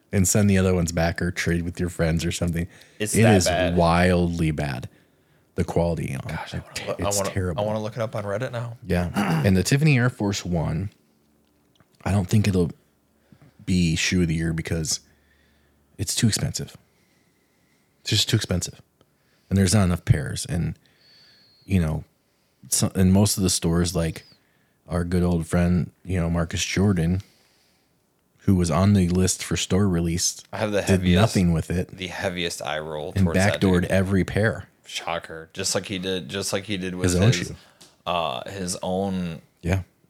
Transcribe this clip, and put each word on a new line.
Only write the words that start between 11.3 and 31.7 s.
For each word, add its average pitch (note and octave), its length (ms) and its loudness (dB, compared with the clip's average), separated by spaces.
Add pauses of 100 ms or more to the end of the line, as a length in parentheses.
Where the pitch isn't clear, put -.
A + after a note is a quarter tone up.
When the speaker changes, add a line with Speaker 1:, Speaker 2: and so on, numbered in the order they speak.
Speaker 1:
I - 60 -2
don't G2 180 0
think G#2 200 4
it'll F2+ 240 2 (920)
be F2 300 2
shoe F2+ 280 0
of E2 60 2
the D#2+ 60 0
year E2 180 -2
because D#2+ 460 -4 (960)
it's - 200 -6
too A#2 100 2
expensive. - 500 -2 (1200)
It's - 100 -8
just A2 180 0
too - 80 0
expensive. - 460 -4 (640)
And F#2+ 80 0
there's F#2+ 180 4
not G#2 100 6
enough F2 200 0
pairs. - 440 0
And, E2 280 -4 (880)
you F#2+ 160 0
know, D#2 220 -2 (640)
so, - 280 0
and F#2 160 6
most G2+ 240 4
of G2 80 -2
the F2+ 60 4
stores, E2+ 440 0
like E2 300 -2 (640)
our F2 160 -2
good F2 180 0
old F2 240 2
friend, F2 460 2 (120)
you F2+ 160 -2
know, E2+ 80 0
Marcus E2+ 360 -2
Jordan, F#2 560 0 (1160)
who G2 180 2
was F2 160 2
on G2 220 4
the F#2 140 4
list F2+ 360 0
for E2+ 120 -4
store G2 320 0
release, E2+ 540 -2 (100)
Speaker 2:
I G2 60 -10
have G#2 140 -2
the G2+ 80 2
Speaker 1:
did E2+ 100 -4
Speaker 2:
heaviest, F2+ 300 4
Speaker 1:
nothing G2 320 2
with D#2+ 180 -2